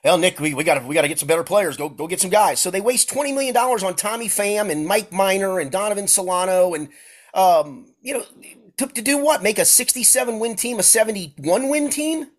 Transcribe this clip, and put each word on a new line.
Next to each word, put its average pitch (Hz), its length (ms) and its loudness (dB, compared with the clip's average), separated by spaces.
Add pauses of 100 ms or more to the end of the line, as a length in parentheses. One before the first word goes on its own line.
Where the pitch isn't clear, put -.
"Well, 170 140 4
Nick, 165 240 0
we, 151 120 -2
we 147 120 -2
gotta, 143 200 0
we 147 100 -6
gotta 151 120 2
get 151 120 -4
some 147 100 -6
better 165 160 2
players. 175 320 0
Go, 147 100 -6
go 151 200 -10
get 175 120 -6
some 185 100 -2
guys." 190 300 4
So 185 100 -2
they 190 120 -2
waste 240 260 0
twenty 285 240 -4
million 269 220 -2
dollars 240 300 2
on 185 120 -2
Tommy 226 320 -4
Pham 208 420 -2
and 151 160 -2
Mike 202 280 0
Minor 190 480 0
and 175 100 -6
Donovan 202 380 -2
Solano 185 640 2
and, 151 160 -8 (440)
um, 160 680 2
you 262 140 -8
know, 220 100 -8 (540)
to, 269 80 -4
to 233 140 -10
do 277 160 0
what? 294 240 0
Make 202 180 0
a - 60 4
sixty-seven 247 760 2
win 226 180 -4
team 233 220 -4
a 180 40 0
seventy-one 214 840 0
win 294 200 0
team? 311 500 -4